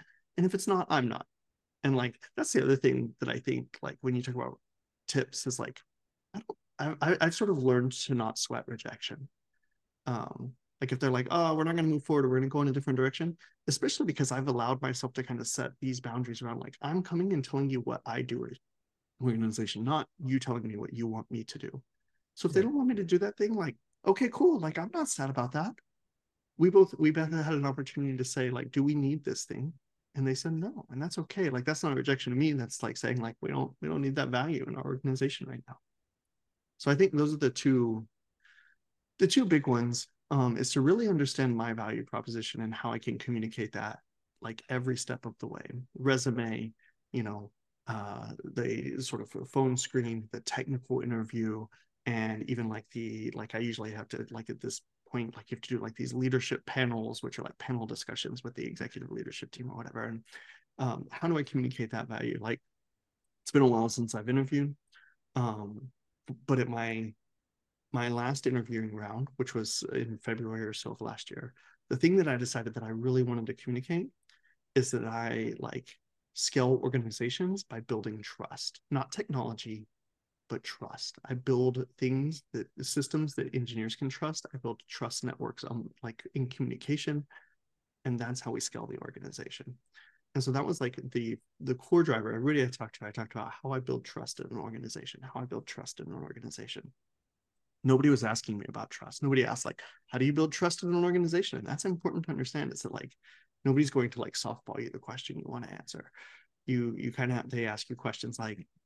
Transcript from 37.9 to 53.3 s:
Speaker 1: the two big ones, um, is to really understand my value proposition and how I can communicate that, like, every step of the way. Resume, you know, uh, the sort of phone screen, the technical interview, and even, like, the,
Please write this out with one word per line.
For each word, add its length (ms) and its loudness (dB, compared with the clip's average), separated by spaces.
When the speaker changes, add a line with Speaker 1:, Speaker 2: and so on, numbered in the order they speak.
Speaker 1:
the 80 8
two 180 6
big 220 4
ones, 400 0
um, 260 4
is 180 -2
to 60 4
really 280 4
understand 480 2
my 160 -2
value 320 -4
proposition 560 -6
and 120 -4
how 200 -4
I 80 -4
can 180 -4
communicate 540 -4
that, 260 -6
like, 280 -10
every 280 0
step 300 -6
of 140 -8
the 80 -8
way. 180 -10
Resume, 760 2
you 140 -2
know, 260 -8
uh, 420 -6
the 560 -2
sort 220 -6
of 280 -10
phone 260 4
screen, 540 -2
the 120 -8
technical 580 -2
interview, 640 -2
and 420 -2
even, 220 -2
like, 220 -8
the, 400 -6